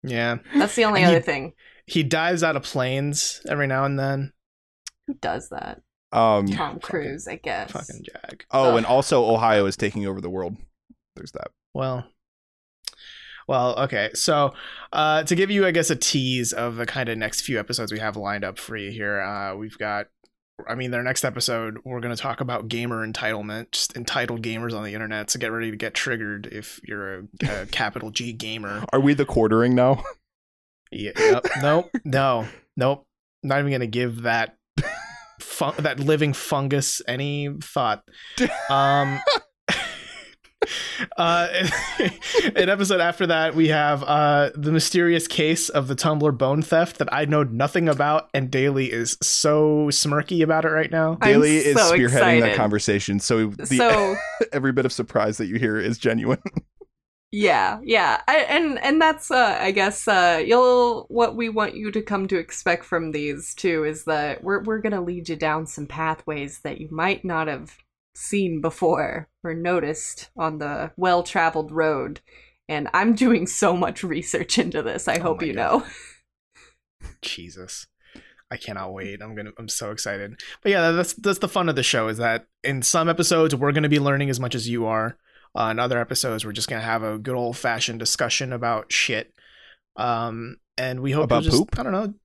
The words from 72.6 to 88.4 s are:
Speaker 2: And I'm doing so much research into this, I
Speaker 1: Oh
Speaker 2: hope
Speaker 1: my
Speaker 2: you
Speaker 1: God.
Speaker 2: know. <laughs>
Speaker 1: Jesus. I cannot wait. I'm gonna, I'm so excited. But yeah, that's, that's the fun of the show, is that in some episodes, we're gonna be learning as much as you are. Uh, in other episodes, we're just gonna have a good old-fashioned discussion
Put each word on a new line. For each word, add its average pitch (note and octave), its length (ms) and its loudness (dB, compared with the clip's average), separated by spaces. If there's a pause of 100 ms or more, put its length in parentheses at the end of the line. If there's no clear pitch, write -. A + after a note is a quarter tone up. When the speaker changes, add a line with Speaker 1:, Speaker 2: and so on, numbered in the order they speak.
Speaker 2:
And D3 280 -4
I'm G#3+ 180 6
doing A3 320 4
so F3+ 320 2
much - 260 -2
research - 540 -2
into E3 240 0
this, - 260 -4
I C3 120 0
Speaker 1:
Oh - 20 -4
Speaker 2:
hope D#3+ 200 -2
Speaker 1:
my E3 80 -4
Speaker 2:
you - 40 -6
Speaker 1:
God. A#2 300 2
Speaker 2:
know. - 1300 -20
<laughs> - 100 -20
Speaker 1:
Jesus. F2+ 640 -12 (640)
I - 80 -10
cannot G2 340 -10
wait. G2 300 -12
I'm G#2+ 140 -14
gonna, G#2 240 -12
I'm A2 100 -14
so G#2+ 220 -6
excited. G2+ 500 -8 (220)
But G3 80 2
yeah, E3+ 220 4
that's, F3+ 200 0
that's G3 240 -2
the G3+ 100 -2
fun F3+ 220 0
of C#3+ 60 0
the C3 80 0
show, A#2 240 0
is A2 100 -4
that A#2 300 -2 (160)
in C3+ 180 -2
some E3 260 2
episodes, D#3+ 460 4
we're C#3+ 180 0
gonna D3+ 160 2
be D3 120 4
learning C#3 320 2
as B2 80 -2
much B2 160 -4
as A#2 120 -4
you A#2 200 0
are. A2 280 -2 (420)
Uh, A2+ 140 0
in A2+ 80 -2
other B2 200 0
episodes, A2+ 460 -2
we're G#2+ 60 -8
just G#2+ 180 -6
gonna A#2+ 140 -6
have A2+ 180 -2
a A2 160 -4
good A#2 160 -6
old-fashioned A#2+ 640 -2
discussion B2 560 -2